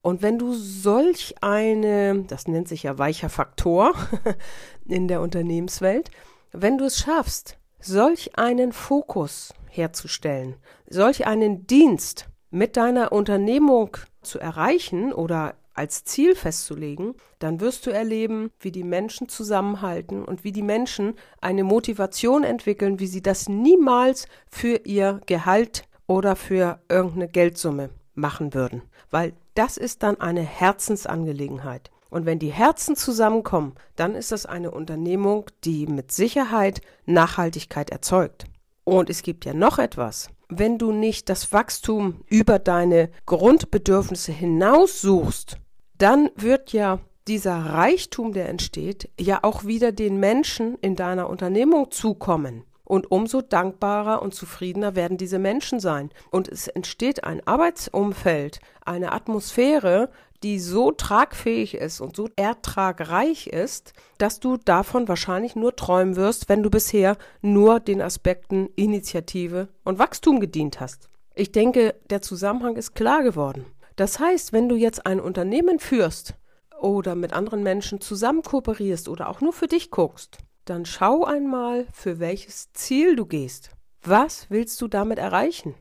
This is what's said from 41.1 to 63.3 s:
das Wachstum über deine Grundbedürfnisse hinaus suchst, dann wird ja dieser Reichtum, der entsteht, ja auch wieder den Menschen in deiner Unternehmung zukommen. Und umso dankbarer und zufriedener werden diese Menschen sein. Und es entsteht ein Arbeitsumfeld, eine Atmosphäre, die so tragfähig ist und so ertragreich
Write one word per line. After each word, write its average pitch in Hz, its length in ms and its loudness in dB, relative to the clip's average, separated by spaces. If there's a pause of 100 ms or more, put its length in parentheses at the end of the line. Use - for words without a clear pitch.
das - 240 -4
Wachstum 208 760 0
über 214 320 6
deine 175 500 4 (160)
Grundbedürfnisse 196 1040 4
hinaus 185 720 4
suchst, - 560 0 (400)
dann 269 380 6
wird 254 360 2
ja 196 280 0 (280)
dieser 196 280 -2
Reichtum, 202 760 0
der 190 160 -4
entsteht, 170 600 -8 (100)
ja 190 220 2
auch 214 240 0
wieder 226 260 2
den 202 280 -2
Menschen 233 600 2
in 190 140 0
deiner 180 340 -4
Unternehmung 240 600 2
zukommen. 156 720 -2 (200)
Und 190 260 0
umso 220 320 0
dankbarer 202 800 -2
und 196 140 -8
zufriedener 185 600 -6
werden 180 220 -2
diese 185 220 -4
Menschen 226 400 -2
sein. 147 320 -4 (180)
Und 185 180 -2
es - 200 -12
entsteht - 560 -4
ein 160 240 -6
Arbeitsumfeld, 202 1120 -2 (260)
eine 175 260 -6
Atmosphäre, 226 1000 2 (320)
die 208 160 -4
so 202 320 2
tragfähig 226 840 0
ist - 280 -8
und 147 140 -12
so 220 200 -8
ertragreich 196 1120 -2